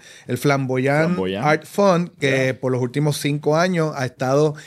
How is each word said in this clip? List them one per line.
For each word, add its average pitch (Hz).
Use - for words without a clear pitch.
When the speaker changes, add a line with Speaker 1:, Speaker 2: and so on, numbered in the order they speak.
Speaker 1:
el 123
Flamboyant 139
Speaker 2:
Flamboyant. 104
Speaker 1:
Art 156
Fund, 180
que 135
Speaker 2:
Ya. 110
Speaker 1:
por 127
los 123
últimos 143
cinco 147
años 165
ha 135
estado 143